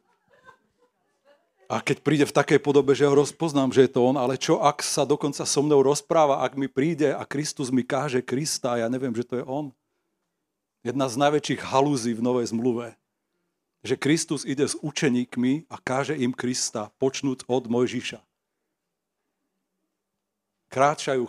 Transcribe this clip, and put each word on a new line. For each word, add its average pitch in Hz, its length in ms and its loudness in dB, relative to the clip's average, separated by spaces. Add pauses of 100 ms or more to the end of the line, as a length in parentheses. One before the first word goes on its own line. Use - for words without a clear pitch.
(1700)
a 113 160 -4
keď - 160 -2
príde 143 240 2
v - 80 -2
takej 143 240 4
podobe, 139 400 4
že 139 80 4
ho 143 80 4
rozpoznám, 139 560 2
že 127 160 6
je 123 80 -2
to 127 80 2
on, 131 160 2
ale 131 240 -2
čo, 160 160 2
ak 147 240 2
sa - 240 -2
dokonca 143 400 -2
so - 160 0
mnou 143 240 4
rozpráva, 147 560 2
ak 127 160 -2
mi 139 80 -2
príde 143 480 0
a 107 160 -8
Kristus 143 400 -6
mi 123 160 2
káže 127 400 -2
Krista 135 480 -4
a 120 80 0
ja 113 80 0
neviem, 127 240 -4
že 113 80 -2
to 120 160 -8
je 131 80 -6
on? 135 240 -8 (1120)
Jedna 131 240 -2
z 123 160 -4
najväčších 143 400 2
halúzí 131 560 0
v 117 80 -4
Novej 123 240 0
zmluve, 117 480 -4 (880)
že 113 80 -2
Kristus 151 560 -2
ide 135 160 0
s - 160 -2
učeníkmi 131 880 -2
a - 80 -14
káže 135 400 -4
im 127 160 -2
Krista, 123 640 -6
počnúc 131 480 -4
od 123 240 -2
Mojžiša. 120 480 -2 (2500)
Kráčajú, 139 560 0